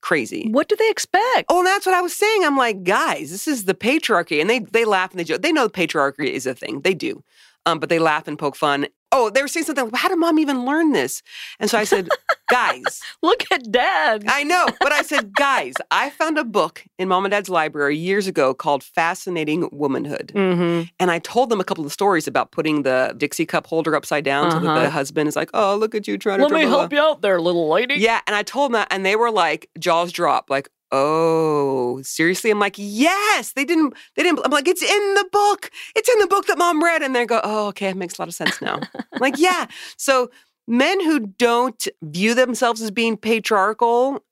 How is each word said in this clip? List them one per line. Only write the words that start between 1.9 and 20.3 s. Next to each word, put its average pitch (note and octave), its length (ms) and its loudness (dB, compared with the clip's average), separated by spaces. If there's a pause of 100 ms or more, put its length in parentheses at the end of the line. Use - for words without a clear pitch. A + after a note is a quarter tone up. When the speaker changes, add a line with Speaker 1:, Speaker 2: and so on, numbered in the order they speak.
Speaker 1:
I F4+ 80 2
was F4 120 -4
saying. G#4 300 2
I'm C#4+ 120 2
like, A3+ 260 0
"Guys, G3 480 -2
this F#3 160 -8
is B3 200 -2
the F#3 80 0
patriarchy." G#3 640 0
And F3+ 100 0
they, B3+ 80 2
they A#3 260 0
laugh F#3+ 280 0
and F3+ 80 -8
they - 40 -2
joke. D#3+ 180 -2
They E4 100 0
know C4+ 160 2
the - 40 -6
patriarchy D3+ 560 -2
is B2+ 160 -6
a B2+ 100 -4
thing. B2+ 260 -10
They F3 140 2
do. - 280 -8 (440)
Um, E3 120 0
but D#3+ 100 -6
they E3 120 2
laugh D#3+ 260 0
and D3+ 100 -8
poke D3 200 -4
fun. C#3+ 320 0 (260)
Oh, A#3+ 160 4
they C4 120 2
were C#4+ 40 -2
saying D#4+ 200 -4
something, B3+ 280 -2
"How C#4+ 140 0
did F#4 100 0
mom E4 220 4
even C4+ 240 0
learn D4+ 260 2
this?" C#3 320 0 (380)
And G#3 100 0
so A3+ 80 2
I G#3+ 60 2
said, G4 240 0 (200)
Speaker 2:
<laughs> - 220 -2
Speaker 1:
"Guys." - 500 0 (220)
Speaker 2:
Look F4+ 300 2
at B3+ 180 -4
dad. B3+ 560 2
Speaker 1:
I C#4 160 2
know. E4 240 2 (140)
But C#4 100 2
I D4 120 2
said, A3+ 320 -4
"Guys, B3 400 0 (180)
I A3+ 180 0
found D#4 280 -2
a D4+ 60 -2
book G3+ 380 -2 (160)
in F#3 100 -2
mom F#3 180 2
and F#3+ 40 0
dad's G3+ 200 0
library D#3 460 0
years F#3+ 300 -2
ago C#3+ 280 0
called C#3+ 280 -2
Fascinating E3 880 -2
Womanhood." C#3+ 640 -6